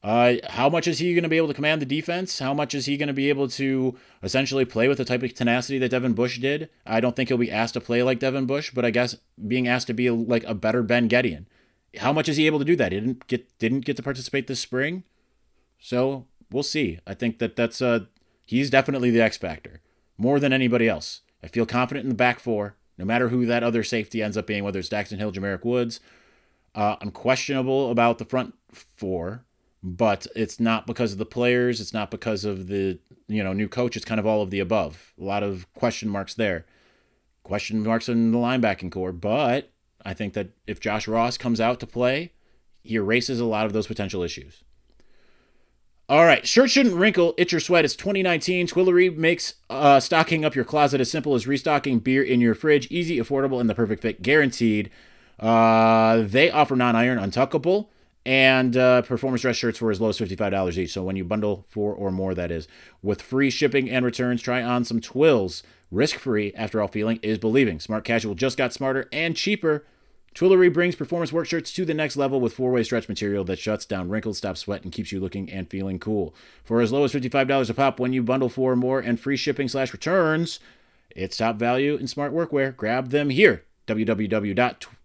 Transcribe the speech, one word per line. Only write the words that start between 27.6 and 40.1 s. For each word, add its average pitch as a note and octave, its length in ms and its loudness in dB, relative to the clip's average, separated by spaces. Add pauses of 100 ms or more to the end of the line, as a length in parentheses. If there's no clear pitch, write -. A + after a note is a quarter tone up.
about A#2 280 2
the A#2 60 -10
front B2+ 300 -6 (160)
four, F#2 720 -8 (400)
but G2 520 -2
it's A2 240 -4
not A2+ 260 0
because A#2 280 -4
of F#2+ 60 -10
the G#2+ 80 -4
players. B2 540 0
It's G2 140 -12
not G#2 160 -4
because G#2+ 340 -4
of F#2+ 220 -4
the, F#2+ 320 -2 (300)
you G#2+ 160 -2
know, F#2+ 80 -2
new G2+ 160 -2
coach. B2 260 -2
It's G#2 100 -10
kind A2 140 -4
of G#2 80 0
all G#2+ 160 2
of F#2+ 80 -4
the G2 80 -4
above. F2+ 600 -2
A - 20 -12
lot G2+ 220 -4
of F#2+ 300 -8
question A2 340 -2
marks G2 260 -6
there. F#2+ 320 -2 (800)
Question G#2 400 -4
marks A2+ 240 -2
in A#2 240 2
the A#2 60 2
linebacking A#2 520 0
core, F#2 220 -6
but A#2+ 580 -2 (340)
I G2 80 -8